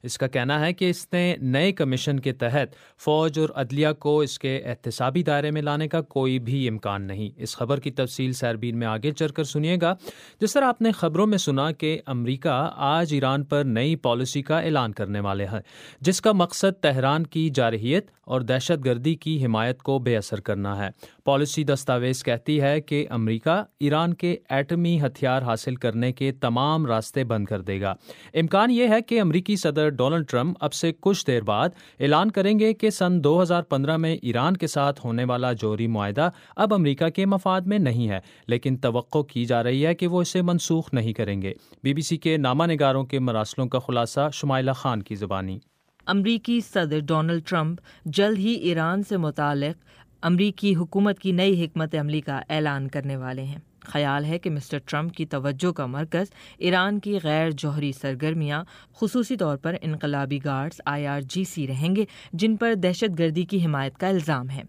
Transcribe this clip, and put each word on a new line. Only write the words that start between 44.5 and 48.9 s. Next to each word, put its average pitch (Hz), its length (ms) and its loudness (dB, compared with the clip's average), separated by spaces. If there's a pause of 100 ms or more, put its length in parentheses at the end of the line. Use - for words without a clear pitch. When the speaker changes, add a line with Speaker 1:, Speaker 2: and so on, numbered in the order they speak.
Speaker 1:
خان 120 320 -2
کی 107 120 -10
زبانی۔ 95 440 -4 (460)
Speaker 2:
امریکی 226 540 0 (140)
صدر 156 260 0
ڈونلڈ 160 460 0
ٹرمپ 170 360 -2 (240)
جلد 202 320 2
ہی 202 140 0
ایران 175 520 0